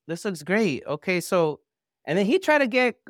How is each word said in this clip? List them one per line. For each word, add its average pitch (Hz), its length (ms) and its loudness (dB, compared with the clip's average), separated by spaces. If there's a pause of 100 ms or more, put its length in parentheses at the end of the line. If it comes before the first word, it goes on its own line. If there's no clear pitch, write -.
this 170 180 -8
looks 185 180 -6
great. 185 420 0
Okay, 170 360 -4
so 165 400 0 (440)
and 156 120 0
then 196 80 2
he 302 140 2
tried 302 200 2
to 277 80 0
get, 247 280 0 (140)